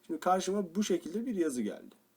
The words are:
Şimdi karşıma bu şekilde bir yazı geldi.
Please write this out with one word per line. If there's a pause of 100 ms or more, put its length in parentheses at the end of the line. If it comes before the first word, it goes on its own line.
Şimdi
karşıma
bu
şekilde
bir
yazı
geldi. (220)